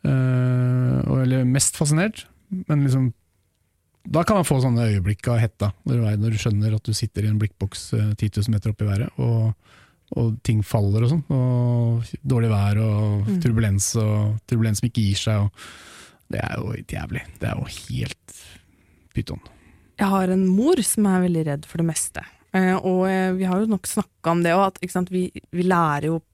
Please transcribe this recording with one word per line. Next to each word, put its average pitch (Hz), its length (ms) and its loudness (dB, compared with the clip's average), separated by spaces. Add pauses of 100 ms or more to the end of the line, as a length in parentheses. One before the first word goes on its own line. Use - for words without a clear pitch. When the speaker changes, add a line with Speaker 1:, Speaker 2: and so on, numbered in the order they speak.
Speaker 1:
Eh, 127 1040 2
og, 131 140 2
eller 131 240 2
mest 131 320 0
fascinert, 160 480 0 (420)
men 147 160 2
liksom, 131 280 2 (960)
da 160 180 0
kan 214 120 4
man 185 120 2
få 139 120 2
sånne 120 300 2
øyeblikk 101 400 0
av 117 100 2
hetta, 104 320 0 (140)
når 139 100 0
du 117 140 2
er, 107 80 0
når 113 140 0
du 107 100 0
skjønner 107 340 0
at 107 80 -4
du - 100 -4
sitter 107 300 -4
i 107 60 0
en 107 100 0
blikkboks, - 440 -4 (100)
eh, 107 240 0
ti 110 120 0
tusen 104 220 -2
meter 107 220 -2
opp - 80 -6
i 107 80 0
været, 101 220 -2 (100)
og, 113 320 0 (640)
og 117 260 -2
ting 107 200 2
faller 107 420 0
og 127 80 2
sånn, 165 160 -2
og 120 800 0 (160)
dårlig 117 240 2
vær 104 320 2
og 104 480 0
Speaker 2:
Mm. 190 120 0
Speaker 1:
turbulens, 110 540 2
og 107 520 0
turbulens 110 340 0
som 120 80 0
ikke 113 160 0
gir 98 160 2
seg, 107 240 0
og 98 60 -2 (800)
det - 100 -6
er - 160 -6
jo - 140 -6
helt - 160 -10
jævlig. - 340 -8 (180)
Det - 100 -4
er - 100 -6
jo - 60 -6
helt - 680 -10 (800)
pyton. - 260 -8 (600)
Speaker 2:
Jeg 202 100 2
har 190 220 0
en 190 160 2
mor 240 340 2
som 208 240 0
er 185 220 2
veldig 165 180 0
redd 147 200 -6
for - 120 -14
det 165 80 0
meste. - 380 -6 (300)
Eh, 185 220 2
og, 185 320 0
eh, 190 260 0
vi 185 120 -2
har 185 140 0
jo 220 80 0
nok 208 180 -2
snakket - 460 -6
om 170 100 2
det 170 100 2
også, 190 160 4
at, - 140 -6
ikke 180 100 -8
sant, 180 200 -2
vi, 180 200 -2 (200)
vi 175 120 -2
lærer 165 420 2
jo 160 160 -2 (120)